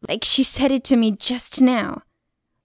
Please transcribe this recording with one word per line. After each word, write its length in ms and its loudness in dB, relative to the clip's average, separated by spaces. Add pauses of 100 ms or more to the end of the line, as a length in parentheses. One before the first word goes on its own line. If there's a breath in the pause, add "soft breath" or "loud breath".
like 160 -6
she 200 4
said 280 0
it 140 -2
to 100 2
me 160 2
just 500 -4
now. 400 0 (640)